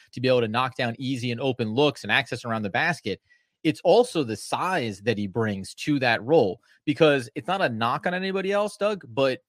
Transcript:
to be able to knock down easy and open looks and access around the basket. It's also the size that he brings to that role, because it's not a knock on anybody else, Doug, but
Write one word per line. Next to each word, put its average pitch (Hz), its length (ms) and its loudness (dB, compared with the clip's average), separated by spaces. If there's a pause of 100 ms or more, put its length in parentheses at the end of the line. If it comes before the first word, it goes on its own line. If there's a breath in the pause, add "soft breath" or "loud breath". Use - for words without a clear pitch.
(140 soft breath)
to 131 80 -8
be 127 80 2
able 127 100 6
to 117 80 0
knock 123 300 -2
down 117 200 -2
easy 127 340 -4
and 117 100 -6
open 127 320 -2
looks 139 300 2
and 104 100 -4
access 127 320 0
around 113 160 -2
the 104 80 -4
basket. 143 500 -4 (460 soft breath)
It's 156 180 0
also 185 400 4
the 110 140 -4
size 123 640 -4
that 110 160 0
he 104 100 -4
brings 98 460 -4
to 147 260 -2
that 117 240 2
role, 120 380 2 (240 soft breath)
because 143 500 4
it's 135 120 -8
not 190 140 -2
a 165 60 2
knock 120 400 -2
on 175 60 0
anybody 190 400 -4
else, 208 240 -2
Doug, 202 320 -2
but 131 400 0